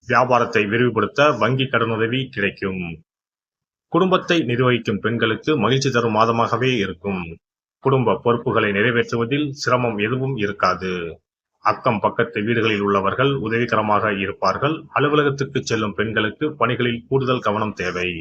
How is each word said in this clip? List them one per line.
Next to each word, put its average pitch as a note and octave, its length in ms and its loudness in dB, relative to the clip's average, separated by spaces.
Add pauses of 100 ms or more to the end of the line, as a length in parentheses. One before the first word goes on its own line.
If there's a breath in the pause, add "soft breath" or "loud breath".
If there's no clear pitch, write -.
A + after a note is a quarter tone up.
வியாபாரத்தை A#2+ 580 2
விரிவுபடுத்த A#2 720 2
வங்கி B2+ 300 0
கடனுதவி A2+ 640 0
கிடைக்கும். F#2+ 520 -4 (1120)
குடும்பத்தை F3+ 500 2
நிர்வகிக்கும் A#2+ 580 0
பெண்களுக்கு A2+ 560 0
மகிழ்ச்சி C3 340 2
தரும் A#2 240 0
மாதமாகவே A#2 640 2
இருக்கும். F#2+ 440 -4 (640)
குடும்ப B2 360 2
பொறுப்புகளை A2+ 520 0
நிறைவேற்றுவதில் A#2 840 0
சிரமம் A#2+ 460 0
எதுவும் B2+ 380 -2
இருக்காது. F#2+ 540 0 (760)
அக்கம் G#2+ 380 0
பக்கத்து A2+ 380 0
வீடுகளில் A2 440 0
உள்ளவர்கள் G2+ 520 2
உதவிகரமாக G#2+ 800 0
இருப்பார்கள். G2 580 -2 (160)
அலுவலகத்துக்கு C#3 680 0
செல்லும் G#2+ 360 -2
பெண்களுக்கு G#2+ 580 -2
பணிகளில் A#2 480 -2
கூடுதல் B2+ 440 0
கவனம் G#2+ 280 -2
தேவை. F2+ 460 -4